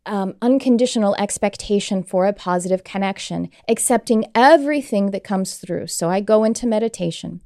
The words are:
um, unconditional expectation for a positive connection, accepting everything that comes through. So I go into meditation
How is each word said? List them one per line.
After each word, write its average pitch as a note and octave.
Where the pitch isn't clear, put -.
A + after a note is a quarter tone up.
um, G3
unconditional A#3+
expectation G3+
for F#3
a G#3
positive F#3
connection, F#3+
accepting A3+
everything C4+
that G3
comes F#3+
through. E3+
So E3
I F#3+
go G#3+
into A3+
meditation F#3